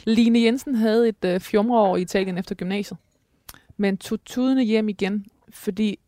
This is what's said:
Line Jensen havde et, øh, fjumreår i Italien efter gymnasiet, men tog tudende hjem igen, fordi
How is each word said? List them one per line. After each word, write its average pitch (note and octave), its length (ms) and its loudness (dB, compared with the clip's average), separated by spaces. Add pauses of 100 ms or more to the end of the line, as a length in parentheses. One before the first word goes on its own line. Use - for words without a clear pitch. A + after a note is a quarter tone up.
Line A#3 380 4
Jensen B3+ 320 0
havde A3+ 340 2
et, - 160 -4
øh, F#3 160 0
fjumreår G#3+ 560 2
i F#3 60 0
Italien F#3 360 -2
efter F#3+ 160 -8
gymnasiet, F#3+ 440 -6 (800)
men G3 200 0
tog - 280 -8
tudende C4 380 0
hjem A3 260 0
igen, G3+ 380 -4 (240)
fordi G#3 580 -4